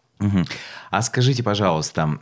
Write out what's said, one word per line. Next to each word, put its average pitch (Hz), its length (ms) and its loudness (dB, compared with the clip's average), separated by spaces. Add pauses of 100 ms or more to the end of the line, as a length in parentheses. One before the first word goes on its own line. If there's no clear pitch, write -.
(200)
Мгм. 101 240 2 (460)
А 101 120 0
скажите, 127 400 2
пожалуйста, 82 800 0